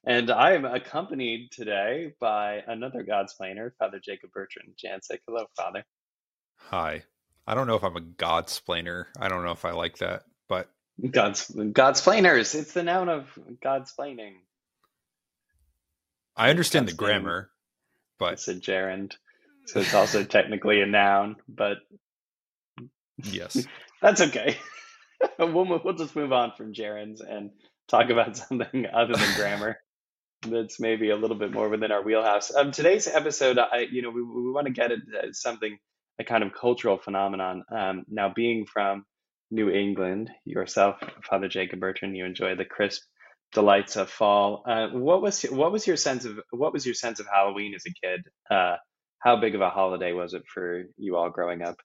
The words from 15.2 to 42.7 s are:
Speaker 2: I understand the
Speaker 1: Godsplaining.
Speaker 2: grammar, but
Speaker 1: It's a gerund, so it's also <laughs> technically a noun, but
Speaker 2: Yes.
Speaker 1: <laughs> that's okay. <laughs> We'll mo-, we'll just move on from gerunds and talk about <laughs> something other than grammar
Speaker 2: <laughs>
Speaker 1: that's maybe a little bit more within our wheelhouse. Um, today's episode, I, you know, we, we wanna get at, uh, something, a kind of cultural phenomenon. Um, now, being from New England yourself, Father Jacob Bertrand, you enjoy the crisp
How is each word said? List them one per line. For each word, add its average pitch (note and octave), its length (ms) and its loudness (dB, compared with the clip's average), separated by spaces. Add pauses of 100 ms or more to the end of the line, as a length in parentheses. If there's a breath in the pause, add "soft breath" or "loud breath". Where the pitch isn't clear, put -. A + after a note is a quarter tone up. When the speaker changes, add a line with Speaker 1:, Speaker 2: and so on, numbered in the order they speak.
Speaker 2:
I A#2 140 6
understand D#3 380 4
the F2 60 -6
Speaker 1:
Godsplaining. - 20 -10
Speaker 2:
grammar, G2 540 -2 (680)
but F2 140 -2
Speaker 1:
It's - 160 -10
a F#2 80 -4
gerund, F#2+ 600 -4 (500 soft breath)
so - 120 -4
it's F#2+ 160 0
also G#2 300 4
<laughs> - 0 -
technically G#2 580 2
a G2 40 2
noun, G2+ 500 4 (120)
but G#2 300 -2 (1400)
Speaker 2:
Yes. F#2+ 420 -4 (180 loud breath)
Speaker 1:
<laughs> - 200 -10
that's G#3 180 8
okay. - 420 2
<laughs> - 40 -18 (720 loud breath)
We'll E3+ 260 2
mo-, F3 200 0
we'll F#3 100 -2
just D#3+ 220 -6
move C#3+ 160 -2
on A#2+ 240 2
from A2 180 -14
gerunds G#2+ 460 -10
and G#2 300 -12 (360 soft breath)
talk A#2+ 240 4
about A2+ 260 2
<laughs> - 120 -14
something B2+ 440 -4
other A#2 220 2
than G2+ 220 0
grammar G#2 420 -2 (320)
Speaker 2:
<laughs> - 320 -20
Speaker 1:
that's A2+ 380 -4
maybe A2+ 300 0
a G#2 60 4
little A2 200 -2
bit G2+ 160 -4
more G#2+ 160 0
within G#2+ 240 0
our G2+ 100 0
wheelhouse. A2 500 2
Um, C#3+ 200 4
today's F3+ 340 4
episode, C#3+ 500 2
I, A#2+ 320 2
you B2+ 140 -4
know, A#2+ 80 -6
we, A#2 100 -6
we A#2+ 300 -6
wanna C#3 200 -2
get A#2+ 200 -2
at, A2+ 80 -2
uh, A2 320 -8
something, A2 480 -8 (400)
a - 60 -8
kind A2+ 180 2
of G2 100 -4
cultural A#2+ 460 2
phenomenon. G2 720 -4
Um, F#2+ 380 -4
now, G2+ 260 -2
being A#2 320 0
from G2+ 380 -2 (480)
New G#2+ 180 2
England G2 600 -2 (140)
yourself, G2 520 2 (260)
Father G2 240 -2
Jacob F#2 320 -6
Bertrand, F#2+ 380 -6
you F#2 80 -6
enjoy F#2 320 -4
the F#2 80 -4
crisp - 380 -2 (500 soft breath)